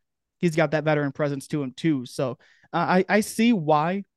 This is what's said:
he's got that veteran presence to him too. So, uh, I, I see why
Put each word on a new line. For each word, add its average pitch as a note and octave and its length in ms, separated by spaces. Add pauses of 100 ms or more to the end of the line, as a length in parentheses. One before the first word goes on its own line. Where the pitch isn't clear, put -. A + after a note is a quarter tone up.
(400)
he's F3 140
got D#3 160
that D3+ 140
veteran D3 260
presence C#3+ 380
to D3+ 120
him C3 120
too. C#3 340
So, C3 320 (340)
uh, - 40
I, F3 320
I G3+ 120
see A3+ 320
why E3 520 (120)